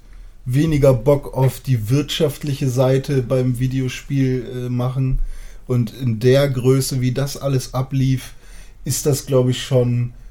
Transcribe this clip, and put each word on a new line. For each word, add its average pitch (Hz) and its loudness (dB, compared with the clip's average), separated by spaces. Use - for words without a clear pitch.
weniger 139 4
Bock 139 0
auf 131 0
die 110 0
wirtschaftliche 143 0
Seite 131 2
beim 127 0
Videospiel, 127 -2
äh, - -4
machen. 127 0
Und 123 0
in 117 -4
der 135 4
Größe, 131 2
wie 127 0
das 135 -4
alles 135 -2
ablief, 131 -2
ist - -4
das, 139 0
glaub 127 2
ich, 127 -2
schon 123 0